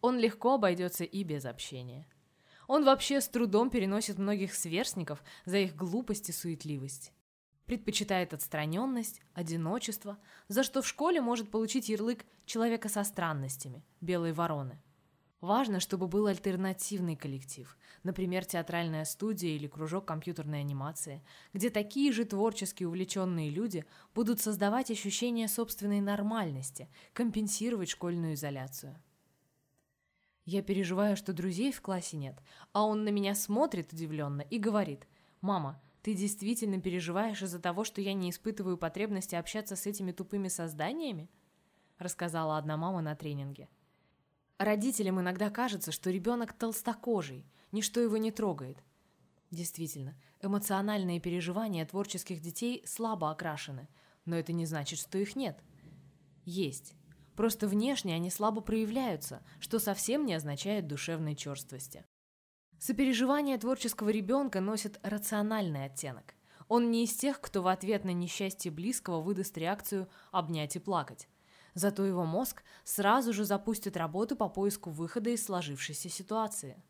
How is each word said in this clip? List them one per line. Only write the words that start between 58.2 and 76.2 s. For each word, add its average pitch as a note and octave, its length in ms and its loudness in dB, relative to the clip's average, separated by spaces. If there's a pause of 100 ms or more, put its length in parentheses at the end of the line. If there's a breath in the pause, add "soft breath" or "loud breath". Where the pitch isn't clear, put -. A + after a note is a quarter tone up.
слабо G#3 300 0
проявляются, A3 840 -2 (160 loud breath)
что - 180 -2
совсем A3 480 2
не G#3+ 80 0
означает D#3+ 540 -2
душевной D3+ 480 -2
чёрствости. C#3 680 -10 (760)
Сопереживание C4 800 2
творческого A3+ 500 0
ребёнка A3 500 2
носит G#3 440 -2
рациональный G#3 800 0
оттенок. C3+ 480 -10 (340 loud breath)
Он A#3+ 220 4
не A#3 140 4
из A3+ 120 0
тех, C#4 240 0
кто - 220 -2
в F3+ 60 4
ответ G3 380 2
на F#3 60 0
несчастье F3+ 600 -2
близкого F3 500 -2
выдаст G3 340 -2
реакцию F#3+ 540 -2 (220 loud breath)
«обнять D#3 440 0
и F3+ 40 -4
плакать». E3 500 -2 (460 soft breath)
Зато G3 280 2
его F3+ 220 2
мозг F#3 380 0 (200 loud breath)
сразу A3+ 500 4
же G#3 120 2
запустит G3+ 520 0
работу F3 380 0
по G#3 140 0
поиску G3+ 400 0
выхода E3 400 -2
из A#3 160 0
сложившейся D3+ 640 -4
ситуации. G#3 800 -4